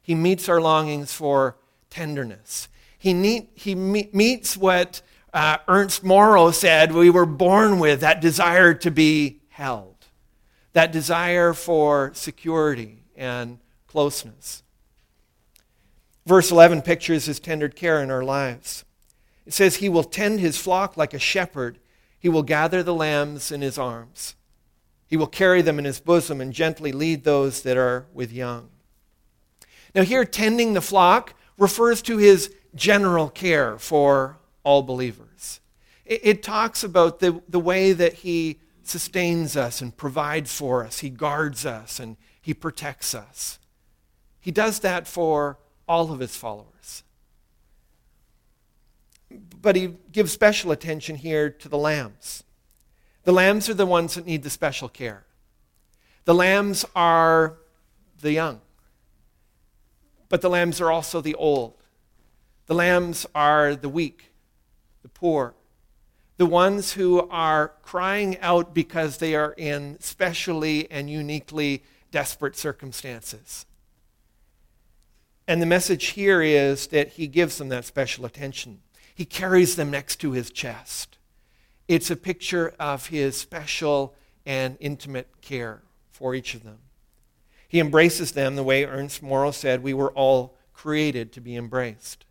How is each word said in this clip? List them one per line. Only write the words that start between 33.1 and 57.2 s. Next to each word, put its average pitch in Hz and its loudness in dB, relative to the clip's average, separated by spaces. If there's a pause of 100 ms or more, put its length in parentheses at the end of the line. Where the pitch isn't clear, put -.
care 143 0
for 143 2 (240)
all 143 4
believers. 123 -10 (460)
It, 226 -4
it 208 4
talks 220 -4
about 170 2
the, 175 0
the 175 -2
way 190 2
that 170 2
he 165 -4 (220)
sustains 170 -4
us 127 -6
and 120 -12
provides 147 -6
for 127 -4
us. - -12
He 143 -10
guards 147 -6
us 117 -12
and 113 -16 (240)
he 160 -8
protects - -10
us. - -14 (840)
He 180 -10
does 214 -2
that 180 -4
for 147 -2 (280)
all 170 0
of 143 -10
his 127 -10
followers. 104 -16 (2500)
But 202 2
he 185 -2 (160)
gives 208 0
special 208 2
attention 156 -8
here 151 -4
to - -20
the 147 -6
lambs. 147 -6 (840)
The 180 2
lambs 196 2
are 220 -4
the 196 0
ones 170 0
that 175 -12
need 160 -6
the 147 -10
special 135 -6
care. 107 -14 (1000)
The 170 4
lambs 190 2 (100)
are 165 2 (640)